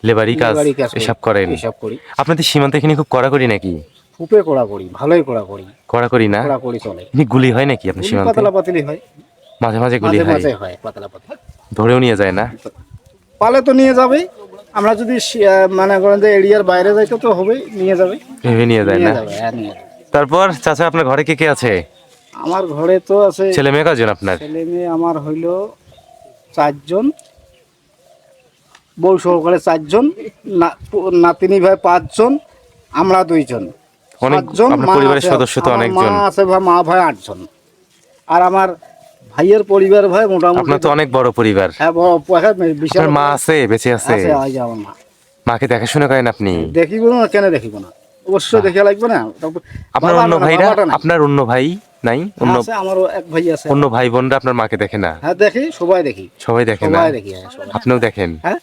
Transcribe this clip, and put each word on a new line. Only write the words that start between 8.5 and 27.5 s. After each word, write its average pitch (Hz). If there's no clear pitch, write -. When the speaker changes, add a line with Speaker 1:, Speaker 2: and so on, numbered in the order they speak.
Speaker 2:
পাতলি 180
হয়। 147
Speaker 1:
মাঝে 113
মাঝে 123
গুলি -
Speaker 2:
মাঝে 101
Speaker 1:
হয়? 160
Speaker 2:
মাঝে 117
হয়, 92
পাতলা 101
পাতলি। -
Speaker 1:
ধরেও 120
নিয়ে 123
যায় 95
না? 110
Speaker 2:
পালে 247
তো 262
নিয়ে 262
যাবেই। 262
আমরা 214
যদি 233
সি-, 214
আহ, 190
মনে 190
করেন 202
যে 214
এরিয়ার 202
বাইরে 185
যাইতে 214
তো 220
হবেই, 196
নিয়ে 190
যাবে। 185
Speaker 1:
ভেবে 120
নিয়ে 113
যায় 98
Speaker 2:
নিয়ে 113
Speaker 1:
না? 110
Speaker 2:
যাবে, 110
হ্যাঁ, 113
নিয়ে 110
যাবে। -
Speaker 1:
তারপর 160
চাচা, 160
আপনার 165
ঘরে 139
কে 151
কে 156
আছে? 117
Speaker 2:
আমার 175
ঘরে 165
তো 196
আছে 190
Speaker 1:
ছেলে 139
মেয়ে 151
কয়জন 123
আপনার? 98
Speaker 2:
ছেলে 156
মেয়ে 175
আমার 165
হইল 165
চারজন, 151